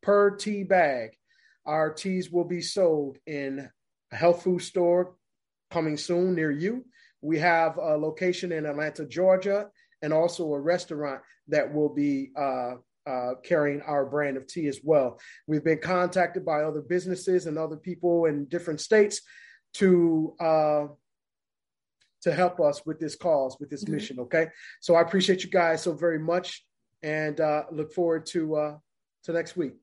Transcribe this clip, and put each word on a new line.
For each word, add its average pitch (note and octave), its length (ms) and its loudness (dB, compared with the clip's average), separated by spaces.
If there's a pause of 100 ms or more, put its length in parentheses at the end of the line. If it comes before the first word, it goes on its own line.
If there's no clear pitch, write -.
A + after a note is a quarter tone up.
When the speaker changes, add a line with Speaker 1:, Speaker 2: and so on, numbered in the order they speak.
Speaker 1:
per G3+ 320 4
tea G#3 300 -6
bag. D3+ 460 2 (540)
Our D#3 280 0
teas F#3 360 -4
will E3+ 180 0
be F3 140 -4
sold D#3 640 0
in C#3 440 -8 (420)
a A#2+ 60 -12
health F3 260 4
food F3+ 200 0
store F3+ 520 0 (560)
coming D#3+ 260 -2
soon F3+ 380 0
near D#3+ 160 0
you. G3 360 -4 (340)
We D#3 180 -2
have E3 380 2
a D3+ 200 0
location F3 540 -2
in D#3 160 -4
Atlanta, D3+ 400 -6
Georgia, F#3+ 640 2 (340)
and D3+ 100 -2
also E3 400 0
a C#3+ 80 -2
restaurant D3 600 -4 (280)
that D3 240 0
will D3+ 180 2
be, C#3 460 -2
uh, B2+ 400 -4 (300)
uh, B2+ 280 -4 (100)
carrying D3 380 2
our C#3+ 220 0
brand C#3 320 -2
of C3 120 -10
tea D#3+ 180 -4
as C3+ 160 -4
well. C#3 380 2 (260)
We've D3+ 180 -2
been D#3+ 140 2
contacted F3+ 680 0
by D3+ 180 0
other D3+ 200 -4
businesses F3+ 640 -2
and D#3 120 -4
other D#3 180 -6
people E3+ 500 0
in D3 200 0
different E3+ 340 -6
states G#3 420 4 (520)
to, E3+ 640 4
uh, D3+ 480 2 (1400)
to E3+ 100 0
help F3 280 0
us D3 240 0
with D#3 160 -8
this D#3 160 -8
cause, C#3 420 0
with C#3+ 120 -12
this D3 140 -10
Speaker 2:
Mm-hmm. D#3 100 -4
Speaker 1:
mission, C3 260 -8
okay? D#3+ 280 0 (340)
So F3 120 4
I E3 60 8
appreciate F#3 420 2
you - 60 -10
guys E3 340 2
so E3+ 120 -2
very D#3+ 240 0
much E3+ 460 -4 (380)
and, D3+ 380 -4
uh, D3+ 320 0
look D3+ 220 -8
forward E3 320 0
to, D#3 300 -2
uh, D3+ 200 -4 (480)
to F3 80 -8
next E3 240 -4
week. C#3+ 160 -2 (100)